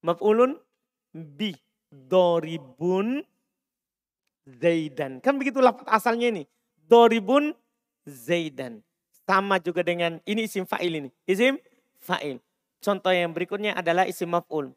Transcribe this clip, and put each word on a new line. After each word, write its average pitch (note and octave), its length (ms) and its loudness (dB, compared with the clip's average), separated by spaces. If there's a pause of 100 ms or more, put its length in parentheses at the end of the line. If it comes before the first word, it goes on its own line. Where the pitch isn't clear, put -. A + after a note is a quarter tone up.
Maf'ulun A3 560 2 (480)
bi D#3+ 480 -10 (320)
doribun E3+ 1400 0 (1200)
Zaidan. C#3 800 -2
Kan C#4 160 0
begitu C4 160 -4
lafaz B3+ 320 2
asalnya A#3 480 0
ini. D3 60 -10 (420)
Doribun A#3 720 4 (500)
Zaidan. C3 800 -6 (400)
Sama G3 320 2
juga F3 240 -4
dengan E3+ 460 -2
ini G#3+ 180 -2
isim F#3 220 -6
fa'il E3 340 -4
ini. C3 80 -12 (160)
Isim A#3+ 320 2 (400)
fa'il. C#3+ 400 -6 (400)
Contoh F#3+ 320 -2
yang F3 240 0
berikutnya G3+ 400 -4
adalah F3 320 2
isim F3 240 -6
maf'ul. D#3 480 -4